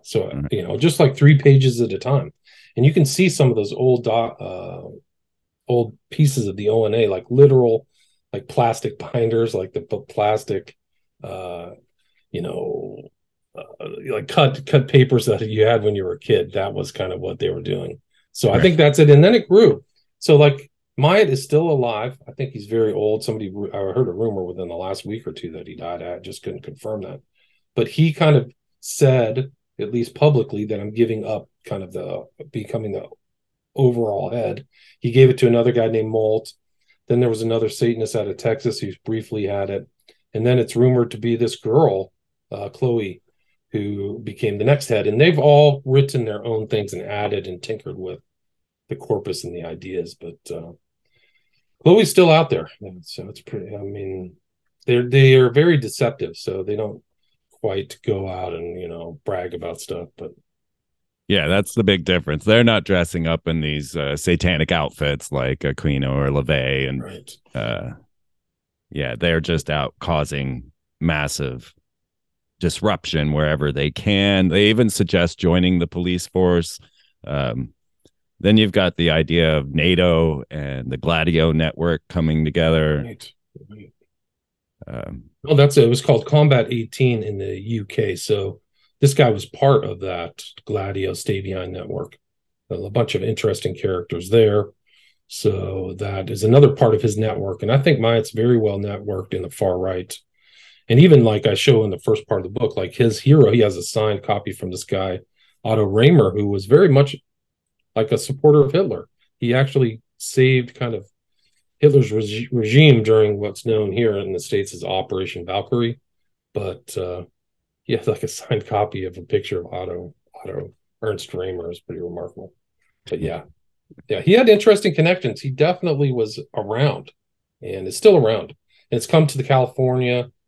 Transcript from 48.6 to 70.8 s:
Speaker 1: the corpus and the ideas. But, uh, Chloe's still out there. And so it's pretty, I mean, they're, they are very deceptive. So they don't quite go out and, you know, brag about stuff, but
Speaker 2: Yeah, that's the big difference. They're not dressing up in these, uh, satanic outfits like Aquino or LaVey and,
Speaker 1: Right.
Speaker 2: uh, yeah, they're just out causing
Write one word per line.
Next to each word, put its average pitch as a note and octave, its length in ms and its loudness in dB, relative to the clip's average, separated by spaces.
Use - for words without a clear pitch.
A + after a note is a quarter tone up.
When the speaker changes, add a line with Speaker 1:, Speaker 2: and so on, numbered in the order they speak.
Speaker 1:
the - 60 -8
corpus G2 480 -6
and F2 100 -12
the E2+ 100 -12
ideas. E2+ 500 -10
But, E2+ 240 -18
uh, E2 180 -14
Chloe's F#3+ 280 6
still F3 200 6
out D#3 200 4
there. D#2+ 180 -4
And F#2 200 -16
so F#2 280 -16
it's - 100 -20
pretty, G2 340 -14
I G2+ 40 -14
mean, F#2+ 580 -12
they're, B2 220 0
they C3 280 8
are B2+ 140 6
very D3+ 280 4
deceptive. A#2+ 580 -4
So F#2+ 260 -8
they G#2 140 -6
don't G#2 260 -8
quite G2 420 -6
go G2 240 -4
out F#2 240 -8
and, E2+ 260 -10
you F2+ 80 -12
know, E2 380 -14
brag F2+ 300 -6
about E2+ 260 -10
stuff, F2 280 -12
but - 140 -14
Speaker 2:
Yeah, F2+ 180 0
that's F#2+ 280 0
the A2+ 100 0
big F#2 200 2
difference. D#2+ 400 -2
They're A2+ 200 4
not A2 200 2
dressing E2+ 440 -2
up E2 180 -4
in D#2+ 140 -2
these, D2+ 360 -6
uh, C#2+ 200 -4
satanic E2+ 560 0
outfits D2 580 -4
like C2 300 -4
Aquino C#2 520 -2
or C#2 160 -2
LaVey C2+ 600 -2
and, C2 140 -6
Speaker 1:
Right. - 340 -18
Speaker 2:
uh, A1 360 -8
yeah, C2 260 -8
they're E2 240 0
just D#2 300 -4
out D2 300 -4
causing C#2 720 -4